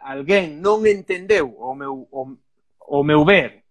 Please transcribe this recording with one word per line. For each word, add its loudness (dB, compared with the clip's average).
alguén -2
non 0
entendeu, -2
o -12
meu, -12
o, -12
o -4
meu 4
ver, 2